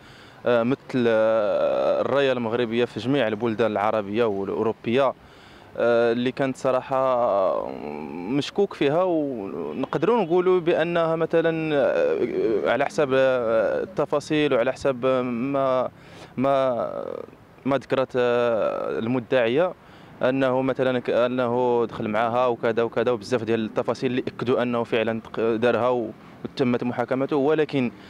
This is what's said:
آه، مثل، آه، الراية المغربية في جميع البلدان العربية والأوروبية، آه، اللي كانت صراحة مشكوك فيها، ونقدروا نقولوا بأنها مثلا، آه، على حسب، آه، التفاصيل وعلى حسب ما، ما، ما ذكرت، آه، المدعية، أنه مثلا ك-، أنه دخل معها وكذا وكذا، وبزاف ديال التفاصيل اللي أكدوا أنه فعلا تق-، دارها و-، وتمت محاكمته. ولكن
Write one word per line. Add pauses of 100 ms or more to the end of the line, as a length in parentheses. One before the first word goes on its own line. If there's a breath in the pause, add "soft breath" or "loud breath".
(460 loud breath)
آه،
مثل،
آه،
الراية
المغربية
في
جميع
البلدان
العربية
والأوروبية، (640 loud breath)
آه،
اللي
كانت
صراحة (400)
مشكوك
فيها،
ونقدروا
نقولوا
بأنها
مثلا،
آه،
على
حسب،
آه،
التفاصيل
وعلى
حسب
ما، (460 loud breath)
ما، (760)
ما
ذكرت،
آه،
المدعية، (500 loud breath)
أنه
مثلا
ك-،
أنه
دخل
معها
وكذا
وكذا،
وبزاف
ديال
التفاصيل
اللي
أكدوا
أنه
فعلا
تق-،
دارها
و-، (340 loud breath)
وتمت
محاكمته.
ولكن (180 loud breath)